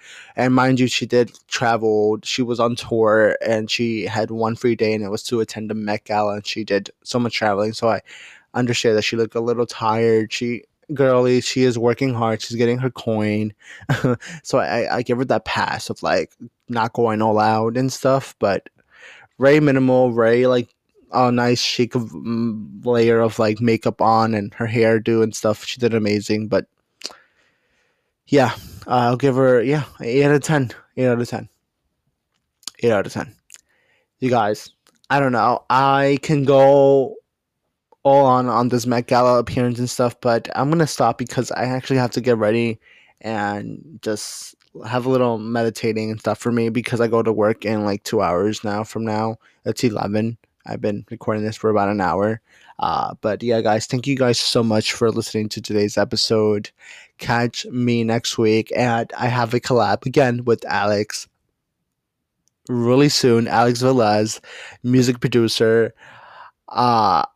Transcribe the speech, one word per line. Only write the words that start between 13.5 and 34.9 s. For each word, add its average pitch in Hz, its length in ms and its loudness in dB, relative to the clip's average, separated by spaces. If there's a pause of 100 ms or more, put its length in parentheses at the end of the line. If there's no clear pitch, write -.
<laughs> 123 140 0 (260)
So - 140 -2
I, 98 240 -2
I, - 160 -4
I 127 40 -2
give 120 160 -2
her 131 60 -2
that 120 220 -2
pass - 440 -4
of, - 140 -10
like, 82 300 -2 (340)
not 117 240 -2
going 110 300 0
all 107 180 2
out 110 380 2
and 131 120 0
stuff, 135 480 -2
but 98 320 -2 (680)
very 139 220 6
minimal, 127 500 4
very, 117 340 4
like, 123 300 0 (360)
a 123 200 2
nice 120 300 0
chic - 340 -2
of, 117 160 -6
mm, 110 760 -8
layer 117 340 2
of, 113 200 0
like, 107 220 0
makeup 113 400 0
on 113 320 2
and 101 220 -4
her 117 120 -4
hairdo 113 560 2
and 110 120 -4
stuff. - 300 -2
She - 140 -10
did 117 140 0
amazing, 107 540 -2
but 98 200 -2 (1600)
yeah, 127 240 2 (360)
uh, 123 240 2
I'll 123 60 0
give 131 180 0
her, 127 260 4
yeah, 139 220 0 (160)
eight 123 240 0
out 143 120 4
of 139 60 2
ten. 139 300 0 (240)
Eight 127 120 0
out 120 140 0
of 120 60 -6
ten. 113 220 -10 (1300)
Eight 117 120 2
out 98 140 2
of - 80 -12
ten. - 220 -10 (840)
You 127 100 -2
guys, 107 420 0 (380)